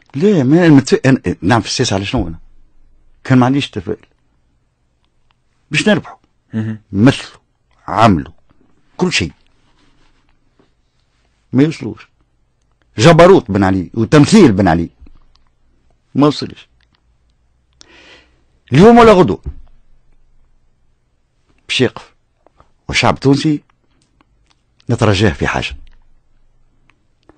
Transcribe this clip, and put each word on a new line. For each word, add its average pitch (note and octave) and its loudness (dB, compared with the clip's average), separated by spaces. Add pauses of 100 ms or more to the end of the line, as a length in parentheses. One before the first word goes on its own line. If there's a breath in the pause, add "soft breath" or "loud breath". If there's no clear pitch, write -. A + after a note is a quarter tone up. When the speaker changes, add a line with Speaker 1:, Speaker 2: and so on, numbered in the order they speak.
(160)
Speaker 1:
لا، F3 0
ما D#3+ 2
المتف-، D3 2
أنا، C3+ 2 (220)
نعم، A#2 -2
في - -14
السياسة - -4
على G2 -4
شنو G2+ -6
أنا؟ E2 -14 (840)
كان B2+ 0
ما B2 2
عنديش C3+ -4
تفاؤل. - -12 (1700)
باش D3+ -6
نربحوا. G3+ -4 (360)
Speaker 2:
مهم. A2 -10 (120)
Speaker 1:
مثلوا، G#2 -2 (480)
عملوا، F#2 0 (680)
كل F3+ -4
شيء. E2+ -6 (2250)
ما B2 0
يوصلوش. C3 -8 (880)
جبروت E3 4
بن G2 0
علي F#2+ -4
وتمثيل D3 4
بن F#2+ 0
علي. E2 -2 (1300)
ما C#3 2
وصلش. - -8 (2000 soft breath)
اليوم G#3+ 6
ولا A#3 6
غدوة D#3+ 0 (2250)
باش - -6
يقف. - -6 (720)
والشعب F#3 -2
التونسي C#3+ -2 (1300)
نترجاه G#2+ 0
في D#2 -4
حاجة. - -8 (1600 soft breath)